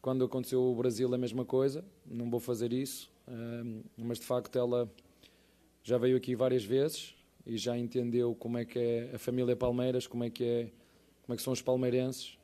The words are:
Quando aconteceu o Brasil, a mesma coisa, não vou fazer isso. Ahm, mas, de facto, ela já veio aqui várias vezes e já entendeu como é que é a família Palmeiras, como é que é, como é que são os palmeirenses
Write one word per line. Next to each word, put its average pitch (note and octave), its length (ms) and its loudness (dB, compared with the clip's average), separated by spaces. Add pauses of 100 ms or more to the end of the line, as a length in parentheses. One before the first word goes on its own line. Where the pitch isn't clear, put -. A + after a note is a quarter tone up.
Quando B2+ 220 0
aconteceu B2+ 380 0
o B2+ 140 4
Brasil, B2 380 2
a B2 40 0
mesma B2 260 -2
coisa, C3+ 400 2 (220)
não A#2+ 240 -6
vou A#2+ 100 2
fazer A#2+ 320 -2
isso. C3 380 -4 (180)
Ahm, A#2 540 -8 (160)
mas, A#2 220 -4
de - 60 -14
facto, B2 320 0
ela A#2+ 320 2 (960)
já B2 140 2
veio B2+ 180 6
aqui B2 200 0
várias B2+ 280 4
vezes C3+ 520 0 (300)
e A2+ 120 -4
já A#2+ 200 -2
entendeu A#2+ 580 0
como A#2 220 -4
é A#2 80 -2
que A#2 140 -6
é A#2 360 0
a - 20 -8
família B2 380 2
Palmeiras, B2 520 0
como A#2+ 160 -4
é A#2 60 -2
que A#2+ 140 -4
é, A#2 280 0 (520)
como A#2+ 100 -6
é A2 40 -4
que - 40 -8
são C3 100 -2
os B2 100 -2
palmeirenses B2+ 840 0